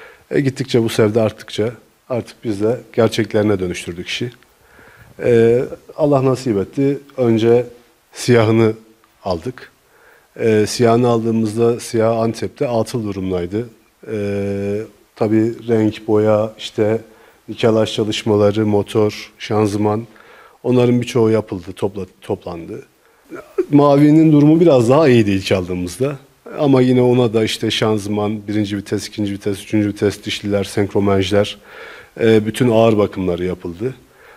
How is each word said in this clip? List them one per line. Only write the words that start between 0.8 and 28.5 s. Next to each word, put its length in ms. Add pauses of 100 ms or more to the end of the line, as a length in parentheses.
bu 60
sevda 340
arttıkça 480 (380)
artık 360
biz 180
de 180 (120)
gerçeklerine 680
dönüştürdük 500
işi. 220 (920)
Ee, 400 (340)
Allah 280
nasip 340
etti. 400 (180)
Önce 500 (460)
siyahını 600 (520)
aldık. 480 (680)
Ee, 280
siyahını 400
aldığımızda 720
siyah 380
Antep'te 500
atıl 360
durumdaydı. 640 (440)
Ee, 680 (360)
tabii 520
renk, 400
boya, 500
işte 400 (500)
nikelaj 460
çalışmaları, 720
motor, 720
şanzıman, 680 (560)
onların 380
birçoğu 300
yapıldı, 420
topla-, 340 (140)
toplandı. 640 (880)
Mavinin 640
durumu 280
biraz 300
daha 180
iyiydi 220
ilk 220
aldığımızda. 640 (420)
Ama 220
yine 220
ona 320
da 100
işte 260
şanzıman, 800
birinci 280